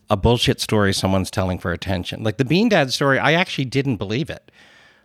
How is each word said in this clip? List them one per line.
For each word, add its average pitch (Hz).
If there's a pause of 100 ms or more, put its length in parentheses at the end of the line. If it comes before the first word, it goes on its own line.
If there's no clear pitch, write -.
a 107
bullshit 117
story 101
someone's 95
telling 92
for 87
attention. 92
Like, 107
the 135
Bean 185
Dad 143
story, 135
I 135
actually 165
didn't 131
believe 107
it. - (540)